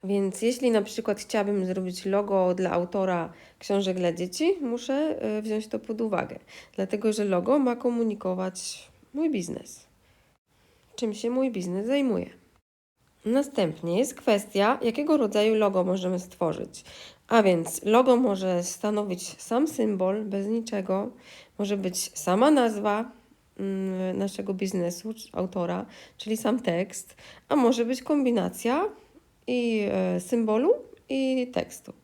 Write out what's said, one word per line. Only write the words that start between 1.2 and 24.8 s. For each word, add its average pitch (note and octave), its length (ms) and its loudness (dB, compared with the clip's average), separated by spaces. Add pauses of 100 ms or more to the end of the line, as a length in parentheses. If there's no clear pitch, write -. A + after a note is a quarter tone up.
zrobić F#3 400 -4
logo G3 480 2
dla F#3 180 0
autora F3 640 0 (260)
książek G3 380 0
dla F3 160 0
dzieci, F#3 480 0
muszę, C4+ 600 -2
e, G#3+ 200 -2
wziąć G#3+ 260 -4
to A3+ 120 -6
pod A3+ 220 -6
uwagę. G3+ 380 -2 (360)
Dlatego, G#3 380 0
że G#3 120 0
logo G3 340 4
ma B3 160 2
komunikować G#3 1120 -2 (240)
mój D#4 160 0
biznes. - 580 -6 (1080)
Czym A3 180 -2
się A#3 160 -4
mój B3+ 220 0
biznes F#3+ 360 -4
zajmuje. B3+ 560 0 (840)
Następnie G3+ 720 0
jest C#4 180 0
kwestia, G#3 680 2
jakiego D4 360 2
rodzaju G#3+ 380 4
logo G3 280 4
możemy F3+ 360 0
stworzyć. - 640 -6 (440)
A A3+ 160 6
więc E3+ 400 2
logo A#3+ 340 6
może F#3+ 460 2
stanowić G#3 760 -4
sam C4 260 0
symbol, G#3+ 580 0
bez G3 220 -4
niczego. G#3+ 600 -2 (500)
Może G3+ 180 0
być F#3 420 -6
sama A3 320 4
nazwa, A3 600 2 (480)
mm, F#3+ 580 -4
naszego G3 360 -4
biznesu, F#3 600 -4